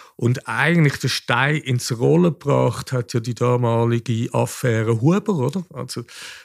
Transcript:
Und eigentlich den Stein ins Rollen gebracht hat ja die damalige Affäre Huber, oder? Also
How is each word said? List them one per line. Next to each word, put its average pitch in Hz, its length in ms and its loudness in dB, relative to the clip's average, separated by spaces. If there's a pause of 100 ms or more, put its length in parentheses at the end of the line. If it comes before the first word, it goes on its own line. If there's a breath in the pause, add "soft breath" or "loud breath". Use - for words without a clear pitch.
(160 loud breath)
Und 123 300 0
eigentlich 143 520 2
den 127 120 -2
Stein 135 460 0
ins 123 420 -4
Rollen 151 360 4
gebracht 131 580 0
hat 123 220 -4
ja 123 40 2
die 117 160 -4
damalige 117 1000 0
Affäre 113 680 0
Huber, 196 340 2
oder? 147 380 -4
Also 123 320 -10 (400 loud breath)